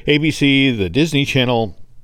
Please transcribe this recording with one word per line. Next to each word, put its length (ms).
A 120
B 120
C, 400
the 180
Disney 360
Channel, 500